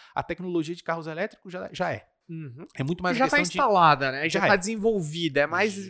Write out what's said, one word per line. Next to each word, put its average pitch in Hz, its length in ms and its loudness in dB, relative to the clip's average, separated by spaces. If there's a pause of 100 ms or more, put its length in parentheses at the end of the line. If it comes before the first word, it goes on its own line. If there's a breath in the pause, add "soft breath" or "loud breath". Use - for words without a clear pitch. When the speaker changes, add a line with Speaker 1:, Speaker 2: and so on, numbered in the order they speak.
(140)
Speaker 1:
a - 80 -2
tecnologia 175 540 -6
de - 80 -18
carros 165 240 -6
elétricos 175 460 -10
já, 190 180 -10
já 165 220 -4
é. 101 120 -10 (240)
Speaker 2:
Uhum. 151 460 -14
Speaker 1:
É 135 80 -4
muito 175 180 -4
mais 180 160 0
Speaker 2:
Já 262 80 4
Speaker 1:
a - 40 4
Speaker 2:
tá 294 80 4
Speaker 1:
questão 294 140 2
de - 60 -4
Speaker 2:
instalada, 165 540 6
né? 143 180 -2
Já 170 100 0
Speaker 1:
Já 185 80 4
Speaker 2:
tá 208 60 6
Speaker 1:
é. 202 40 6
Speaker 2:
desenvolvida. 175 840 0
É 147 60 4
mais 190 280 0 (140)